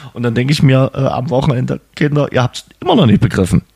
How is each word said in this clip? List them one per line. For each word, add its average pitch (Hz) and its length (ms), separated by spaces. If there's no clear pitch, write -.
Und 123 80
dann 120 120
denk 127 160
ich 151 120
mir, 131 320
äh, - 40
am 127 320
Wochenende, 127 500
"Kinder, 147 380
ihr 127 100
habt's - 220
immer 349 160
noch 185 100
nicht 104 140
begriffen." 95 420